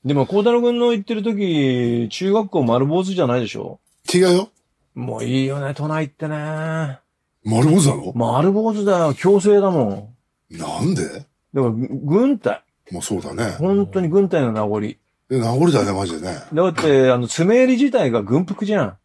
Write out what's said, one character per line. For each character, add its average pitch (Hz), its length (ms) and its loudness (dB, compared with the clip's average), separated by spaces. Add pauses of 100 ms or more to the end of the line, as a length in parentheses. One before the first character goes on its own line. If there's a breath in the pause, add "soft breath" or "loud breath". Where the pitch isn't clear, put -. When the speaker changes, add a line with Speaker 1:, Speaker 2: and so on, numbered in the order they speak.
Speaker 1:
で 135 100 -2
も、 165 140 2
孝 196 120 0
太 233 120 2
郎 240 100 2
君 240 160 0
の 240 140 2
言 220 100 -2
っ - 20 -12
て 233 120 -6
る 208 80 -6
時、 135 880 0
中 190 200 -2
学 208 160 0
校 160 160 0
丸 123 220 2
坊 165 180 0
主 190 120 -6
じ 180 80 0
ゃ - 20 2
な 123 120 0
い 123 40 0
で 107 60 -4
し - 80 -12
ょ？ - 240 -12 (340)
Speaker 2:
違 180 60 4
う - 20 6 (140)
よ。 196 140 -2 (440)
Speaker 1:
も 120 240 -8
う 113 60 -8
い 131 220 -2
い - 20 -4
よ 139 180 -6
ね、 143 80 -6
都 143 140 -6
内 156 160 -2
っ 143 60 -6
て - 180 -10
ね。 156 720 -6 (440)
Speaker 2:
丸 117 280 4
坊 185 100 6
主 139 80 4
な 123 60 0
の？ - 180 -8
Speaker 1:
丸 120 380 0
坊 220 200 0
主 208 140 -4
だ 190 140 2
よ。 151 160 2
強 196 240 2
制 202 200 4
だ 196 120 2
も 107 420 -2 (380)
ん。 85 40 -18
Speaker 2:
な - 240 -10
ん 180 140 0
で？ 131 80 -2
Speaker 1:
だ - 140 -6
か 139 80 -16 (320)
ら、 127 160 2
ぐ-、 120 160 -4 (160)
軍 220 340 2
隊。 - 240 -4 (300)
Speaker 2:
ま 90 80 -10
あ、 - 20 -10
そ 101 160 -6
う 82 60 -6
だ - 100 -12
ね。 104 240 -4
Speaker 1:
本 196 300 2
当 196 120 -4
に 170 100 0
軍 190 200 2
隊 165 120 0
の 120 100 0
名 107 100 -2
残。 107 220 -2
Speaker 2:
え、 - 160 -8 (400)
名 - 0 -
残 127 320 2
だ 127 80 4
よ 101 60 2
ね、 101 60 -2
マ 98 140 -2
ジ 80 160 -8
で 90 60 -8
ね。 - 100 -8 (160)
Speaker 1:
だ 175 140 2
っ 170 80 0
て、 135 340 4
あ 123 80 4
の、 120 100 -4
爪 220 360 2
襟 254 140 4
自 277 120 2
体 190 220 2
が 113 100 0
軍 127 240 0
服 202 180 -6
じ 208 120 -2
ゃ 165 80 2
ん。 95 220 -6